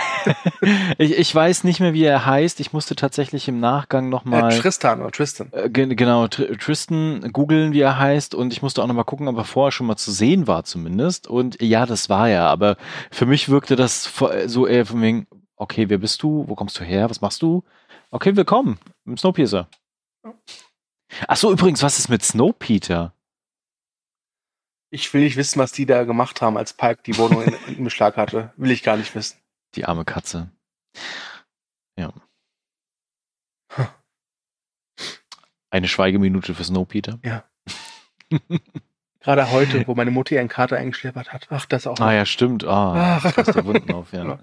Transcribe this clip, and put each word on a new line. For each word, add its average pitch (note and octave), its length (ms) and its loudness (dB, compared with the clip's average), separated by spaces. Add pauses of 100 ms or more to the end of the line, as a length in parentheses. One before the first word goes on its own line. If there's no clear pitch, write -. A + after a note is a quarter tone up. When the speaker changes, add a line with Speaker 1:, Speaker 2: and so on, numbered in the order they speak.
(1000)
Speaker 1:
Ich, D#3 180 4
ich E3 160 2
weiß E3 300 2
nicht F3+ 160 2
mehr, F3 140 2
wie D#3+ 100 4
er C#3 240 4
heißt. C#3+ 320 2
Ich - 120 -8
musste - 240 -4
tatsächlich C#3 520 -4
im B2 120 -2
Nachgang C3 500 0
noch B2 160 -4
mal A#2 280 2
Speaker 2:
Äh, A#2 60 4
Tristan B2 420 0
oder - 100 -8
Tristan. - 400 -6
Speaker 1:
Äh, G#2+ 200 -2
gen-, C3 240 2
genau, A#2+ 320 4
Tr-, A#2 320 -4
Tristan D3+ 760 -2
googeln, D3+ 400 2
wie D3 80 4
er C3+ 160 4
heißt. C#3 380 0
Und B2 180 -2
ich - 80 -10
musste C3+ 220 -2
auch A#2 40 -2
noch B2 60 0
mal A#2+ 100 0
gucken, C#3+ 240 -6
ob B2+ 100 -4
er A2+ 60 -4
vorher C3+ 280 0
schon B2 160 -4
mal A2 100 0
zu - 140 -8
sehen B2+ 340 4
war E2+ 180 0
zumindest. F#2 640 -4
Und B2 340 -2
ja, A2+ 260 4
das A2+ 220 -4
war G#2 200 4
er. F2+ 140 4
Aber F2+ 340 4 (320)
für - 160 -2
mich C#3 240 2
wirkte C#3 260 4
das B2 320 0
vo-, - 400 -2
so A#2+ 200 0
eher A#2+ 180 4
von A2+ 160 -4
wegen, A2+ 240 0 (300)
„Okay, G#2+ 340 -2
wer G2+ 80 2
bist G#2 240 -4
du? D3+ 260 0
Wo G#2+ 80 -6
kommst - 240 -8
du F2 40 -8
her? G2 260 0
Was A2+ 120 -10
machst G2+ 200 -4
du?“ E3 220 0 (480)
„Okay, G3 240 0
willkommen G3+ 420 2 (280)
im A#2+ 120 -10
Snowpiercer.“ A2 500 0 (1600)
Ach - 100 0
so, G#3 140 4
übrigens, F3 320 4
was C#3+ 140 2
ist - 120 -2
mit A#2+ 140 2
Snowpeter? G2+ 920 0 (1800)
Speaker 2:
Ich - 200 -8
will C#3+ 80 4
nicht C#3 160 2
wissen, C#3 220 -2
was B2+ 120 0
die C#3 140 -4
da B2 180 4
gemacht A#2+ 380 -2
haben, A2 160 0
als A2 160 -8
Pike - 320 -2
die G#2+ 120 -4
Wohnung A2+ 260 4
in, A2+ 100 2
<laughs> - 240 -12
in C3+ 60 -6
Beschlag A2+ 340 0
hatte. A2 400 -4
Will C3 140 0
ich A#2+ 120 -2
gar A2 140 2
nicht G#2+ 180 -8
wissen. G#2+ 220 -10 (380)
Speaker 1:
Die - 100 -8
arme E2 180 -4
Katze. E2+ 480 -10 (1500)
Ja. E2 140 -8 (1700)
Speaker 2:
Huh. B2+ 80 -2 (1800)
Speaker 1:
Eine F#2 180 0
Schweigeminute F#2+ 640 2
für E2+ 120 -8
Snowpeter. F#2+ 580 -4
Speaker 2:
Ja. A2+ 220 -8 (840)
Speaker 1:
<laughs> D3+ 100 0 (840)
Speaker 2:
Gerade C#3 300 2
heute, C3 360 2
wo B2+ 80 -2
meine A#2+ 160 0
Mutti C3 280 0
einen A#2+ 100 -2
Kater B2+ 280 0
eingeschläfert C3 540 -8
hat. - 200 -16
Ach, C#3+ 160 -6
das - 200 -2
auch B2 120 -6
Speaker 1:
Ah A2 80 2
Speaker 2:
noch. A2 40 4
Speaker 1:
ja, G#2 140 4
stimmt. B2 400 0
Ah, G2 520 2
Speaker 2:
Ach. - 60 -4
Speaker 1:
das F3 140 0
reißt - 180 2
die - 100 -2
Wunden G#3 280 -2
auf, F2 180 -12
ja. F2+ 140 -8
Speaker 2:
Ja. C#2+ 180 -8